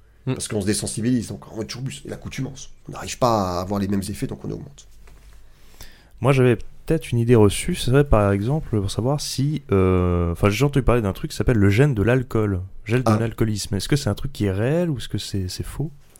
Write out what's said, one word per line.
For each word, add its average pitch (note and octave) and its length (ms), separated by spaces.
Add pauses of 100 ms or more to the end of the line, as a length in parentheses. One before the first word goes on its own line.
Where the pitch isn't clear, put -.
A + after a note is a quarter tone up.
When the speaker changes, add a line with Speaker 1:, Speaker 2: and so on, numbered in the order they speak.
(260)
Speaker 1:
Mm. B2+ 80
Speaker 2:
Parce - 160
qu'on G#2+ 100
se F#2+ 60
désensibilise, G#2+ 640
donc - 200
on F#2+ 60
en G#2+ 40
veut G#2+ 60
toujours B2 200
plus. - 200
Et - 40
l'accoutumance. - 640 (180)
On - 20
n'arrive - 260
pas G2 420
à - 20
avoir G2 180
les G2 80
mêmes G2 220
effets, G2+ 180
donc G2 160
on G#2 80
augmente. - 360 (1300)
Speaker 3:
Moi, B2 140
j'avais B2+ 220
peut-être - 560
une A#2+ 80
idée A#2 160
reçue. G#2+ 400
C'est - 160
vrai, C#3 120
par G#2+ 280
exemple, A2+ 480
pour G2 120
savoir C3+ 300
si, D3 500
euh... F2+ 600
Enfin, G2+ 180
j'ai G2 160
entendu C#3 180
parler A#2 180
d'un G2 120
truc - 180
qui - 60
s'appelle A#2 200
le G2+ 120
gène B2+ 260
de G2 80
l'alcool. A2 580 (240)
Gène A2+ 140
de B2+ 80
Speaker 2:
Ah. A2 120
Speaker 3:
l'alcoolisme. A2 560
Est-ce G2 120
que - 80
c'est C#3 140
un G2+ 60
truc - 180
qui G#2 120
est G2 60
réel C#3+ 380
ou C#3 80
est-ce - 120
que - 80
c'est, G2 300
c'est - 180
faux ? - 260 (280)